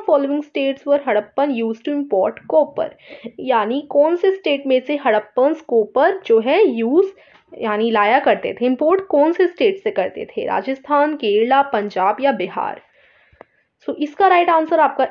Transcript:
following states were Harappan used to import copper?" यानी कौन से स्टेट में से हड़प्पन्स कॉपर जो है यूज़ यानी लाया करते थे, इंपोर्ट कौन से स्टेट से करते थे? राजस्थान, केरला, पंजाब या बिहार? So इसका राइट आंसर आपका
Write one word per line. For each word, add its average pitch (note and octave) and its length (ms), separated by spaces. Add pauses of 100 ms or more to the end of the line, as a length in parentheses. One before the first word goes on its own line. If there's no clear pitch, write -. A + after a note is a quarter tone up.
following C#4+ 320
states C4+ 460
were C#4+ 200
Harappan A#3+ 560
used A3+ 220
to D4 80
import C#4+ 400 (220)
copper?" - 320 (520)
यानी B3+ 500
कौन D4+ 260
से F#4+ 160
स्टेट D4+ 360
में C4 120
से C#4 160
हड़प्पन्स B3+ 640
कॉपर C4 640
जो A3+ 140
है D4+ 280
यूज़ C4 440 (480)
यानी A3 320
लाया G#3+ 280
करते G3 340
थे, A#3 120
इंपोर्ट D4+ 420
कौन D4+ 240
से F4 160
स्टेट B3 300
से - 140
करते G3 340
थे? - 200
राजस्थान, C4+ 680
केरला, A#3+ 460
पंजाब G#3 600
या C4+ 100
बिहार? - 500 (1040)
So C#4+ 80
इसका D4+ 320
राइट F4 220
आंसर D#4+ 300
आपका C4+ 320